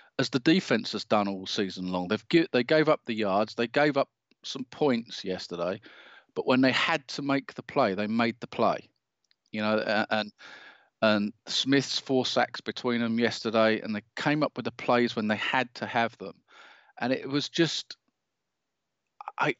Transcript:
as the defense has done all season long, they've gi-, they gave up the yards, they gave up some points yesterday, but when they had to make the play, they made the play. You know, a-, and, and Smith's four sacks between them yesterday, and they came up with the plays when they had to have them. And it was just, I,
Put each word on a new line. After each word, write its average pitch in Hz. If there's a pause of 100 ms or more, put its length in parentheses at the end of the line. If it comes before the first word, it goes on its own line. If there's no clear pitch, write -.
(180)
as 127
the 139
defense 139
has 104
done 104
all 95
season 92
long, 90
they've 104
gi-, 165
they 123
gave 156
up 156
the 117
yards, 107
they 117
gave 143
up 135 (360)
some 135
points 120
yesterday, 90 (540)
but -
when 127
they 131
had 151
to -
make 139
the -
play, 113
they 104
made 113
the -
play. 95 (640)
You 107
know, 107
a-, 107
and, 107 (720)
and 107 (140)
Smith's -
four 127
sacks -
between 120
them 113
yesterday, 110
and 110
they 104 (140)
came 151
up -
with 117
the 117
plays 120
when 107
they 107
had 127
to 113
have 117
them. - (640)
And 123
it 139
was 139
just, - (1400)
I, 143